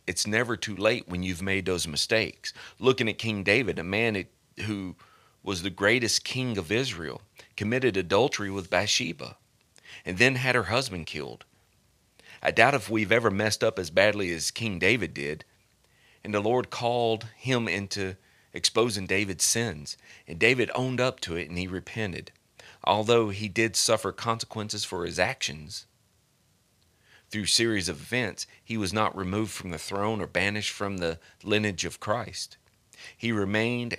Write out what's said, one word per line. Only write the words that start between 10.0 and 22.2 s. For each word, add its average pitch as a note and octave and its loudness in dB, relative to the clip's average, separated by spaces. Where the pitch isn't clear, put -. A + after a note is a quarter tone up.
and F2+ -4
then B2 6
had B2+ 0
her A#2+ 2
husband G2 -2
killed. C2 -10
I E2 2
doubt A2+ 6
if B2 -2
we've A2 2
ever A#2 6
messed G#2 0
up A2+ 2
as F2 -6
badly G2 4
as E2 -4
King G#2+ -4
David F#2 2
did. C#2+ -6
And G#2 -2
the G#2 2
Lord A2+ 2
called A#2 0
him A#2+ 0
into F#2+ -4
exposing G2+ 2
David's F#2+ 0
sins. F2+ -2
And E2 -10
David A#2+ 6
owned B2+ 0
up B2+ 0
to E2+ -4
it E2+ -6
and F2 -6
he F#2 -2
repented. F#2 -6